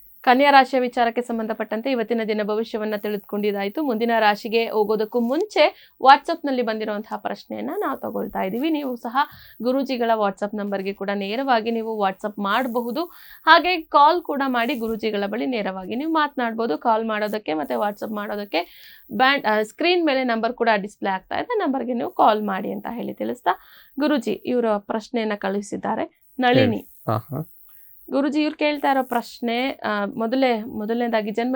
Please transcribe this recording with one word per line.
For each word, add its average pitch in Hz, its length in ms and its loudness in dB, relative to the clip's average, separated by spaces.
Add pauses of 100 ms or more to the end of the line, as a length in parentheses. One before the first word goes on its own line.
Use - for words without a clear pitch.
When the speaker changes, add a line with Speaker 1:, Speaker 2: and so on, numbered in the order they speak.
(220)
Speaker 1:
ಕನ್ಯಾ 262 300 6
ರಾಶಿಯ 269 280 6
ವಿಚಾರಕ್ಕೆ 247 420 0
ಸಂಬಂಧಪಟ್ಟಂತೆ 226 680 -4
ಇವತ್ತಿನ 233 360 0
ದಿನ 214 160 0
ಭವಿಷ್ಯವನ್ನ 214 540 -2
ತಿಳಿದುಕೊಂಡಿದ್ದಾಯ್ತು. 208 840 -2
ಮುಂದಿನ 233 360 0
ರಾಶಿಗೆ 220 500 2
ಹೋಗೋದಕ್ಕೂ 214 500 0
ಮುಂಚೆ 311 840 0
WhatsApp-ನಲ್ಲಿ 277 600 4
ಬಂದಿರುವಂತಹ 214 560 -4
ಪ್ರಶ್ನೆಯನ್ನ 208 520 -8 (100)
ನಾವು 302 200 -4
ತಗೊಳ್ತಾ 202 420 -6
ಇದ್ದೀವಿ. 226 280 -2
ನೀವು 285 260 -2
ಸಹ 233 220 -6 (440)
ಗುರೂಜಿಗಳ 254 540 0
WhatsApp 208 420 -2
ನಂಬರ್ಗೆ 196 360 -4
ಕೂಡ 202 220 -8
ನೇರವಾಗಿ 226 560 0
ನೀವು 220 360 -2
WhatsApp 208 340 -6
ಮಾಡಬಹುದು. 240 640 -2 (400)
ಹಾಗೆ 330 360 6
ಕಾಲ್ 311 400 4
ಕೂಡ 285 240 -4
ಮಾಡಿ 247 300 0
ಗುರೂಜಿಗಳ 220 520 -2
ಬಳಿ 233 180 -4
ನೇರವಾಗಿ 196 500 -4
ನೀವು 311 180 -2
ಮಾತನಾಡ್ಬೋದು. 254 640 0
ಕಾಲ್ 226 280 2
ಮಾಡೋದಕ್ಕೆ 214 480 -2
ಮತ್ತೆ 285 200 -2
WhatsApp 214 420 -4
ಮಾಡೋದಕ್ಕೆ 208 500 -4 (460)
ಬ್ಯಾಂಡ್, 262 340 4
ಆ, 214 180 2
ಸ್ಕ್ರೀನ್ 339 420 0
ಮೇಲೆ 262 180 2
ನಂಬರ್ 226 300 0
ಕೂಡ 226 220 0
ಡಿಸ್ಪ್ಲೇ 202 340 -4
ಆಗ್ತಾ 190 280 -4
ಇದೆ, 480 200 -2
ನಂಬರ್ಗೆ 262 360 -2
ನೀವು 269 160 -2
ಕಾಲ್ 214 340 4
ಮಾಡಿ 196 280 -4
ಅಂತ 202 180 -8
ಹೇಳಿ 233 240 -8
ತಿಳಿಸ್ತಾ, 233 380 -2 (480)
ಗುರೂಜಿ 269 320 2
ಇವರ 247 340 -2 (120)
ಪ್ರಶ್ನೆಯನ್ನ 220 580 -4
ಕಳುಹಿಸಿದ್ದಾರೆ. 202 1040 -6
ನಳಿನಿ. 247 380 4
Speaker 2:
ಹೇಳಿ. - 100 -10 (200)
ಹಾ, 110 100 0
ಹಾ. 151 340 -8 (600)
Speaker 1:
ಗುರೂಜಿ, 285 300 0
ಇವ್ರು 302 160 -2
ಕೇಳ್ತಾ 294 340 0
ಇರೋ 269 120 2
ಪ್ರಶ್ನೆ, 240 680 -4
ಆ, 208 340 -4
ಮೊದಲೇ, 226 580 0
ಮೊದಲನೇದಾಗಿ 226 680 -2
ಜನ್ಮ 240 240 -2